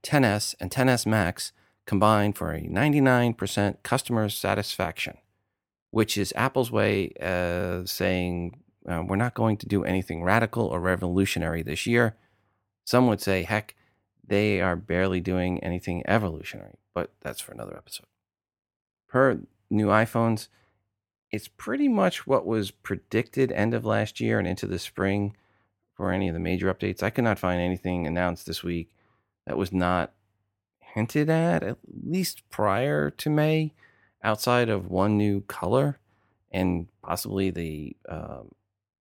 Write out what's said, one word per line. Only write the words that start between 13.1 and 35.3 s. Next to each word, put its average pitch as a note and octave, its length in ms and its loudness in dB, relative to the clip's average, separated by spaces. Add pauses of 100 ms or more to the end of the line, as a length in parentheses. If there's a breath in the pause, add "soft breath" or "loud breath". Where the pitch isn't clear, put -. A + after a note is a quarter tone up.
say, F#2 220 0
heck, G#2 320 -4 (500)
they G2+ 360 2
are F2+ 140 2
barely F#2 440 0
doing F2+ 440 -2
anything F2 440 -4
evolutionary, F2+ 680 -4 (180)
but - 180 -6 (100)
that's - 200 -10
for - 100 -14
another G1+ 260 -12
episode. - 300 -18 (1000)
Per B2+ 340 2 (280)
new G#2+ 180 2
iPhones, A2+ 600 2 (840)
it's G#3 160 -8
pretty C#4 400 -2
much G3 380 2
what C3 200 2
was G#2 260 0
predicted - 800 -2
end A2 220 0
of A2+ 120 -2
last G#2+ 340 0
year A2+ 200 2
and F2+ 80 0
into F#2 200 -4
the F#2 120 -4
spring G2+ 560 -2 (600)
for F#2 160 -2
any F#2+ 160 0
of E2 60 -2
the E2 60 -4
major F#2 340 0
updates. F#2+ 300 -4
I G2+ 60 0
could B2 140 0
not A2 160 2
find F2+ 220 0
anything F2+ 460 -2
announced F2 380 -2
this - 180 -8
week E2+ 260 -6 (560)
that - 120 -4
was F#2 140 -2
not F2+ 400 2 (680)
hinted D3 500 -2
at, E3 340 2
at - 140 -6 (260)
least F3 460 -4
prior C3+ 600 0
to - 180 -4
May, D#3 440 2 (500 soft breath)
outside A#2 460 2
of F#2+ 200 -2
one G2 280 2
new G2+ 240 2